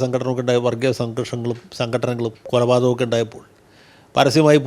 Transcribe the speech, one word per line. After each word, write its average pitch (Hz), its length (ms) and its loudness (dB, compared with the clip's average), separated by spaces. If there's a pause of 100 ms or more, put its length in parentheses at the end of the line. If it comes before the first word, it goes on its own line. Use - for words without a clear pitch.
സംഘടനകളൊക്കെ 127 400 -4
ഉണ്ടായ, 123 240 2
വർഗീയ 123 320 -2
സംഘർഷങ്ങളും 120 580 -6 (220)
സംഘടനകളും 117 540 -4 (180)
കൊലപാതകമൊക്കെ 123 560 2
ഉണ്ടായപ്പോൾ 117 360 -4 (720)
പരസ്യമായി 147 520 6